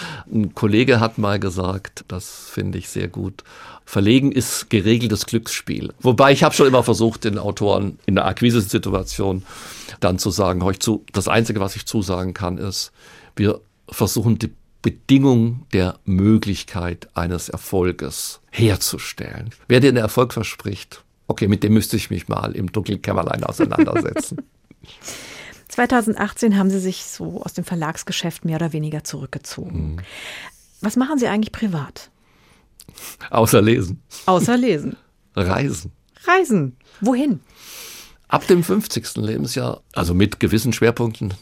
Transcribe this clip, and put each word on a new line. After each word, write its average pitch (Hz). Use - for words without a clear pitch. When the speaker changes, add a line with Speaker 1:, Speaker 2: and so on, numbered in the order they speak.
Speaker 1:
Ein 107
Kollege 117
hat 110
mal 104
gesagt, 95
das -
finde 95
ich 92
sehr 95
gut: 95
"Verlegen 123
ist -
geregeltes 110
Glücksspiel." -
Wobei 131
ich 143
habe 151
schon 147
immer 127
versucht, 113
den 104
Autoren 101
in 98
der -
Akquisesituation 98
dann 92
zu 107
sagen: 90
"Hör 98
ich -
zu, 107
das 95
Einzige, 107
was 95
ich -
zusagen 92
kann, 90
ist, -
wir 104
versuchen 110
die 113
Bedingung 123
der 92
Möglichkeit 95
eines 87
Erfolges 87
herzustellen. -
Wer 123
dir 135
einen 127
Erfolg 120
verspricht, -
okay, -
mit 107
dem 107
müsste 107
ich -
mich 95
mal -
im 92
dunklen 101
Kämmerlein 95
auseinandersetzen." -
<laughs> -
Speaker 2:
Zweitausendachtzehn 220
haben 190
Sie 190
sich 185
so 170
aus -
dem 180
Verlagsgeschäft 165
mehr 160
oder 160
weniger 151
zurückgezogen. 139
Speaker 1:
Mhm. 85
Speaker 2:
Was 208
machen 262
Sie 247
eigentlich 214
privat? 170
Speaker 1:
Außer 113
lesen. 110
Speaker 2:
Außer 190
lesen. 233
Speaker 1:
<laughs> -
Reisen. 95
Speaker 2:
Reisen. 262
Wohin? 247
Speaker 1:
Ab -
dem 175
fünfzigsten 185
Lebensjahr, 123
also 87
mit 101
gewissen 113
Schwerpunkten, 113